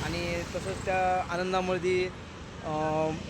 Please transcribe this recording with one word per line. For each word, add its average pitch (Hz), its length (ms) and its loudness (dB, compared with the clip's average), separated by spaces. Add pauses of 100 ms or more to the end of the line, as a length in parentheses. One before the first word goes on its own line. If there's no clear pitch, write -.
आणि 170 380 0
तसंच 185 420 -4
त्या 185 480 2
आनंदामध्ये, 185 760 2 (560)
अ, 160 60 -4 (600)